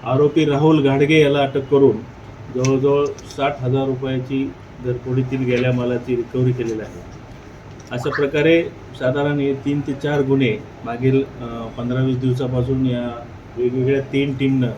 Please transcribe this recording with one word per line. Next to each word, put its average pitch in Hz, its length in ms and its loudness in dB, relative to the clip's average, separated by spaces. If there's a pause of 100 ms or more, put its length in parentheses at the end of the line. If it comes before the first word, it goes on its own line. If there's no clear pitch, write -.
आरोपी 147 420 4
राहुल 147 380 4
घाडगे 143 380 4
याला 143 180 4
अटक 135 320 0
करून 135 260 6 (580)
जवळजवळ 135 500 2
साठ 139 540 -4
हजार 135 260 0
रुपयाची 131 640 -4 (340)
घरफोडीतील 127 600 -2
गेल्या 123 280 2
मालाची 123 420 -2
रिकव्हरी 127 360 0
केलेली 113 300 -4
आहे. 95 200 -14 (920)
अशा 127 180 -4
प्रकारे 151 540 4 (360)
साधारण 143 400 0
हे 139 140 2
तीन 143 280 -2
ते 135 120 -4
चार 147 280 -2
गुन्हे 131 360 2 (280)
मागील, 131 380 2 (180)
अ, 117 260 -8 (100)
पंधरा 127 260 -2
वीस 131 140 0
दिवसापासून 127 680 0
या 120 380 -2 (340)
वेगवेगळ्या 127 440 2
तीन 139 360 -2
टीमनं 131 400 2